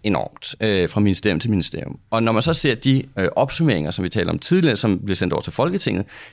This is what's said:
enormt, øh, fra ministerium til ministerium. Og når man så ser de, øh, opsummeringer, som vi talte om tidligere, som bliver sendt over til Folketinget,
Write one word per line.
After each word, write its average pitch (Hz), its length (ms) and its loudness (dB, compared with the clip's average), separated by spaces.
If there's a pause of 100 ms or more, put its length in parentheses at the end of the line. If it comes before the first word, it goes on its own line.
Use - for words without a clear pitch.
enormt, - 580 -4
øh, 98 280 2
fra - 120 -2
ministerium 98 400 2
til 117 100 -2
ministerium. - 480 -4 (120)
Og 113 120 0
når 113 100 2
man 110 100 2
så 165 100 0
ser 143 220 2
de, 135 280 2 (160)
øh, 92 180 2
opsummeringer, 120 540 2
som - 140 -4
vi 90 40 -2
talte 87 220 -2
om 82 80 -2
tidligere, 165 380 2
som 101 220 2
bliver 98 180 -2
sendt 90 160 0
over 76 100 -2
til - 100 -8
Folketinget, 127 520 -2 (280)